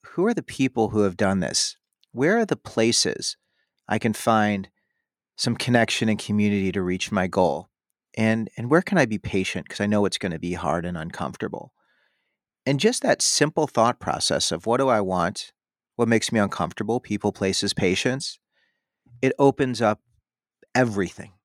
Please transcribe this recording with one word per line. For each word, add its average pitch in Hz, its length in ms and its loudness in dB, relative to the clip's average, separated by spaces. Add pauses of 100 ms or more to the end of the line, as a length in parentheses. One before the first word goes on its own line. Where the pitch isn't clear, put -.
Who 180 200 -2
are 233 80 2
the - 80 -4
people 117 480 0
who 107 120 0
have 92 140 0
done 95 240 2
this? - 360 -2 (360)
Where 160 260 2
are 226 80 0
the 156 100 -2
places - 800 0 (520)
I 107 100 -2
can 113 160 0
find 107 540 2 (680)
some 117 200 -2
connection 117 520 2
and 107 100 2
community 101 540 0
to 98 100 -2
reach 90 300 -2
my 95 140 0
goal? 85 420 0 (480)
And, 110 400 0
and 120 140 -6
where 165 120 4
can 190 160 0
I 135 80 4
be 110 120 -4
patient? - 500 -4
'Cause - 120 -10
I 104 60 0
know 104 180 2
it's 95 140 -2
gonna 85 200 -4
be 87 160 -4
hard 85 320 -4
and 87 100 -6
uncomfortable." - 760 -10 (920)
And 135 140 2
just 226 220 2
that - 200 2
simple 151 440 2
thought 120 340 0
process - 520 -2
of, 82 140 -6
"What 117 120 2
do 135 100 2
I 110 120 4
want? 92 520 -2 (440)
What 120 120 0
makes 113 240 2
me 113 80 2
uncomfortable? 101 600 -2
People, 104 320 -2
places, 98 420 -2
patience," 123 640 -2 (840)
it 135 160 2
opens 131 440 2
up 107 180 2 (760)
everything. 101 580 -2 (120)